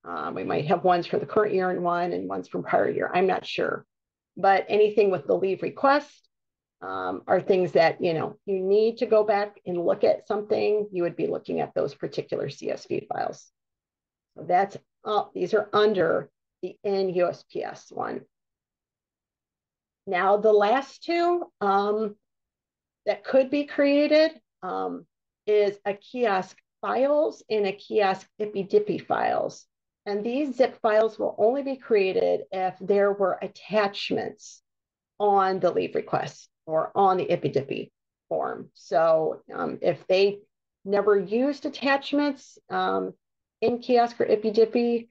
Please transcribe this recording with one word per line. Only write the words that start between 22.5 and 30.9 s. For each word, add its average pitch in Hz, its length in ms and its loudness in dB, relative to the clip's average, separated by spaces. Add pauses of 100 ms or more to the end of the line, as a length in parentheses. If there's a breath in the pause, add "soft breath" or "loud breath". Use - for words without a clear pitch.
that - 180 -4
could 262 260 2
be 294 160 0
created, 294 680 2 (300)
um, 185 440 -8 (420)
is 202 380 2
a 202 80 -2
kiosk 202 640 -2 (260)
files 277 680 0
and 214 160 0
a 196 80 -2
kiosk 202 540 -2 (120)
ippy 208 300 -6
dippy 208 300 2
files. - 680 -2 (400)
And 208 180 -4
these 247 320 -2
zip - 260 2
files 220 360 2